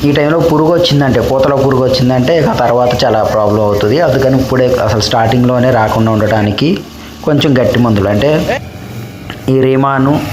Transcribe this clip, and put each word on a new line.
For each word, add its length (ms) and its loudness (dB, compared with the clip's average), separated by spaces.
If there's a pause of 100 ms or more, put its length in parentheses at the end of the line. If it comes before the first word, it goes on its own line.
ఈ 80 2
టైంలో 280 0
పురుగు 320 2
వచ్చిందంటే, 480 2
పూతలో 360 0
పురుగు 280 0
వచ్చిందంటే 540 2
ఇక 200 0
తర్వాత 460 0
చాలా 180 2
ప్రాబ్లం 380 0
అవుతుంది. 400 0
అందుకని 380 2
ఇప్పుడే 460 0
అసలు 160 0
స్టార్టింగ్లోనే 720 0
రాకుండా 420 0
ఉండటానికి 680 0 (440)
కొంచెం 380 0
గట్టి 160 0
మందులు 300 2
అంటే 520 0 (880)
ఈ 120 2
రీమాను, 600 0 (120)